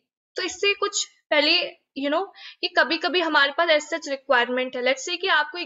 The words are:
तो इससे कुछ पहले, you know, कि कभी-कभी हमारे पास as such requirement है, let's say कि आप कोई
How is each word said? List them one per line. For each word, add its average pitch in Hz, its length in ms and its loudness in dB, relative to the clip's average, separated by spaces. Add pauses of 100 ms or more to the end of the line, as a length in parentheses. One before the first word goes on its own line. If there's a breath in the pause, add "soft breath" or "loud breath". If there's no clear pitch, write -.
(360)
तो 359 60 -4
इससे 403 320 0
कुछ 403 320 -4 (240)
पहले, 302 220 4 (460)
you 277 140 -2
know, 359 120 0 (360 loud breath)
कि 349 160 -4
कभी-कभी 330 440 0
हमारे 294 360 2
पास 339 120 2
as 302 240 2
such 311 160 -6
requirement 254 680 0
है, 247 60 -4
let's 269 260 0
say 359 120 -4
कि 370 80 -2
आप 302 220 2
कोई 349 160 -8